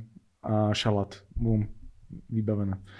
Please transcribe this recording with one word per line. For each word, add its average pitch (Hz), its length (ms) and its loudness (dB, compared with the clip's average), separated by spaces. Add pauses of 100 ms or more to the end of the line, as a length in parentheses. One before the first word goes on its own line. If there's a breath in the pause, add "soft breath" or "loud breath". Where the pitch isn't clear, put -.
(400)
a 107 320 2
šalát. 104 480 0 (120)
Bum. 110 360 2 (600)
Vybavené. 104 480 0 (240 loud breath)